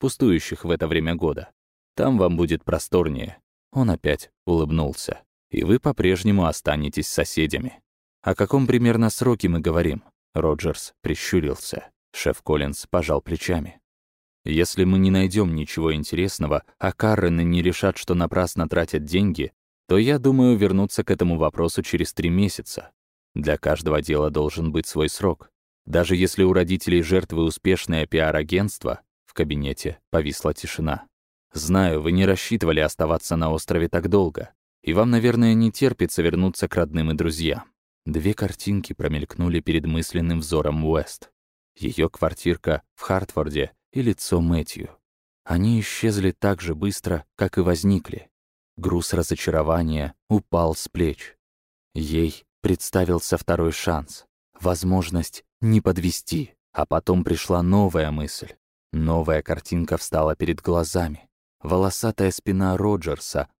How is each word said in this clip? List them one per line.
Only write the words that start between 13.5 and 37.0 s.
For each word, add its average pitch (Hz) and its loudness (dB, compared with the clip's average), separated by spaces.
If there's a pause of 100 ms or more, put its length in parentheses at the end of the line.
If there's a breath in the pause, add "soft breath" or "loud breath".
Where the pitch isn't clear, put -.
Если 87 2
мы 95 4
не 95 4
найдём 95 2
ничего 80 -2
интересного, 78 -2 (140 soft breath)
а 92 0
Каррены 92 2
не 85 2
решат, 90 0
что - -4
напрасно 87 0
тратят 82 -2
деньги, 82 0 (360)
то 90 4
я 135 4
думаю 127 6
вернуться 98 2
к - -6
этому 87 2
вопросу 82 0
через 82 -2
три 82 -2
месяца. - -2 (440)
Для 73 0
каждого 76 0
дела 76 0
должен 76 -2
быть 80 -2
свой 76 0
срок. - -4 (360)
Даже 87 2
если 92 2
у 92 6
родителей 90 2
жертвы 82 0
успешное 82 0
пиар-агентство, 80 -2 (260)
в - -20
кабинете 71 -4 (120)
повисла 76 0
тишина. 78 -6 (460)
Знаю, 82 2
вы 82 0
не 92 4
рассчитывали 90 2
оставаться 80 0
на 80 0
острове 82 0
так 87 -2
долго, 90 0 (320)
и 78 -2
вам, 110 4
наверное, 117 4
не 113 4
терпится 95 0
вернуться 87 2
к - -4
родным 80 0